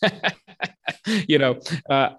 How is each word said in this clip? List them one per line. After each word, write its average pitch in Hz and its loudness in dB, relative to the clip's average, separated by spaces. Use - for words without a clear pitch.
<laughs> 214 4
you 151 4
know, 127 0
uh, 135 2